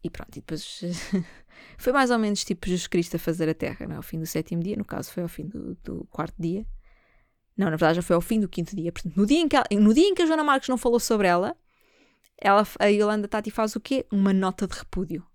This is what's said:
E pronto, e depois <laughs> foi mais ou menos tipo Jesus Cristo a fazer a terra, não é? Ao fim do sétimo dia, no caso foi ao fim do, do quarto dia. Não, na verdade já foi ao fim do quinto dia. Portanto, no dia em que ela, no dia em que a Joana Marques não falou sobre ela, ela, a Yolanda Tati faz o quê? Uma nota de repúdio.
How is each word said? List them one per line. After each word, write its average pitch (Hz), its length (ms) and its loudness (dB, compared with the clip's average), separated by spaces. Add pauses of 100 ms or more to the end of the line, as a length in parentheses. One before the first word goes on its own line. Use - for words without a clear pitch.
E - 80 -6
pronto, - 260 -14
e 117 40 -14
depois - 420 -10
<laughs> - 960 -8
foi - 140 0
mais 262 180 4
ou 240 80 4
menos 208 260 0
tipo - 220 -6
Jesus 180 200 -2
Cristo 170 300 0
a - 20 -2
fazer 165 300 -2
a 160 60 0
terra, - 320 -8
não 156 80 -8
é? - 40 -10
Ao 165 40 -14
fim - 160 -10
do 160 80 -6
sétimo 165 360 -4
dia, 196 140 -4
no 202 80 -6
caso - 280 -10
foi 180 100 -6
ao 170 60 -6
fim - 180 -12
do, - 300 -10
do - 340 -12
quarto - 300 -8
dia. 180 260 -4 (920)
Não, 196 100 0
na 156 100 0
verdade 165 200 4
já 175 60 -2
foi 170 140 2
ao 175 60 2
fim 220 180 0
do 196 80 -2
quinto 170 260 -6
dia. 170 160 -4
Portanto, - 260 -8
no 202 100 4
dia 277 120 4
em 339 80 2
que 294 80 2
ela, 277 160 4
no 208 240 6
dia 339 140 6
em 381 60 2
que 359 80 2
a 339 40 4
Joana 311 160 2
Marques 277 260 0
não 254 100 0
falou 240 200 2
sobre 208 300 2
ela, 180 260 2 (840)
ela, 202 260 6 (120)
a - 80 4
Yolanda 208 420 2
Tati 214 220 -4
faz 220 260 -2
o 214 40 -4
quê? 269 300 -2
Uma 196 220 4
nota 185 340 0
de - 80 -8
repúdio. 175 600 -6